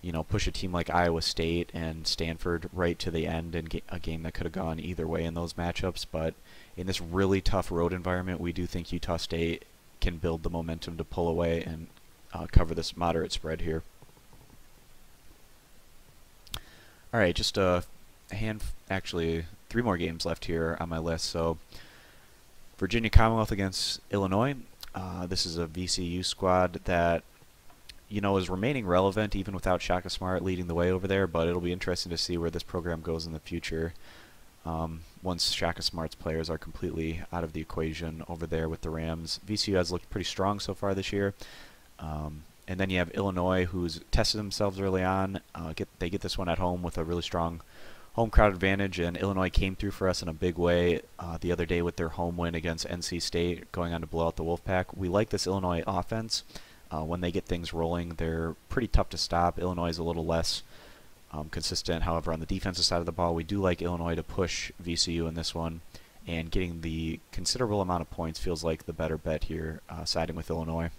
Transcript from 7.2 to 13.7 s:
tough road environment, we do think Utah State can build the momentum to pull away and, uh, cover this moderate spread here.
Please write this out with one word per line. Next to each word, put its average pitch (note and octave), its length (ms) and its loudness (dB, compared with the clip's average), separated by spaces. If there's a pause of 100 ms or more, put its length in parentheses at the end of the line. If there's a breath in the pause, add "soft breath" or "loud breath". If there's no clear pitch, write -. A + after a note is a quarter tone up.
tough - 300 2
road E2+ 200 4
environment, F2+ 480 -2
we E2+ 120 0
do F2 160 -2
think - 240 -4
Utah E2+ 260 -2
State E2 460 0 (360)
can E2+ 180 2
build E2 260 0
the E2+ 60 0
momentum E2 480 -4
to E2 60 -4
pull E2+ 240 0
away E2+ 340 2
and, E2 260 -8 (460)
uh, E2+ 180 -6
cover E2+ 220 10
this D#2+ 240 -2
moderate E2+ 340 2
spread D#2+ 300 -4
here. D#2+ 220 0 (3250 loud breath)